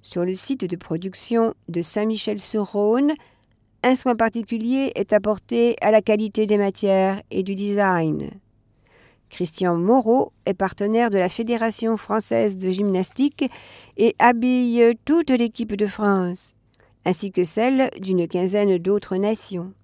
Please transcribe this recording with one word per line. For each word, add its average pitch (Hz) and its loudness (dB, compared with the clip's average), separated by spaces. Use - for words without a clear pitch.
Sur 175 -4
le 185 -2
site 190 -6
de 170 -4
production 190 -2
de 170 -4
Saint-Michel-sur-Rhône, 214 0
un 254 4
soin 247 -2
particulier 233 -2
est - 0
apporté 214 0
à 214 4
la 214 6
qualité 214 0
des 208 2
matières 196 2
et 190 -2
du 196 -4
design. 180 0
Christian 175 -2
Moreau 226 4
est 196 0
partenaire 214 0
de 196 2
la 185 2
Fédération 226 -2
française 214 0
de 185 -2
gymnastique 196 -2
et 233 4
habille 240 2
toute 320 0
l'équipe 233 -2
de 208 0
France, 190 -2
ainsi 185 -2
que 180 0
celle 262 0
d'une 185 0
quinzaine 190 0
d'autres 196 -2
nations 190 -4